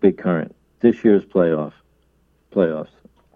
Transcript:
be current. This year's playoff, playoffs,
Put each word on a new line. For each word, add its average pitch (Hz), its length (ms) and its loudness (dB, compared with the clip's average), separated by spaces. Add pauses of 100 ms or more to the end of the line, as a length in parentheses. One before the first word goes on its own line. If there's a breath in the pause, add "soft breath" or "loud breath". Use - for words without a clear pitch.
be 95 120 2
current. 85 420 -6 (260)
This 117 240 0
year's 101 200 4
playoff, 82 480 -2 (800)
playoffs, 80 380 -2 (460)